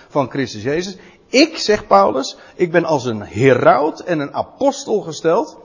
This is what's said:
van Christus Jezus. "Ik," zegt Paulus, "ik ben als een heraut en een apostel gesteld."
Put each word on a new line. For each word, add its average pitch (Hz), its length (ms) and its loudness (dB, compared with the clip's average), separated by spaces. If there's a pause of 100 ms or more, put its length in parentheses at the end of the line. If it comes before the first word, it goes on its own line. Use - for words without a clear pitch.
van 135 200 -2
Christus 113 340 -6
Jezus. 170 340 -6 (300)
"Ik," 320 300 4
zegt - 300 -2
Paulus, 196 500 2 (180)
"ik 175 160 -2
ben 165 140 2
als 143 200 -2
een 107 160 -4
heraut 139 800 2
en 165 200 -4
een 139 140 -8
apostel 214 680 -4
gesteld." 165 640 -4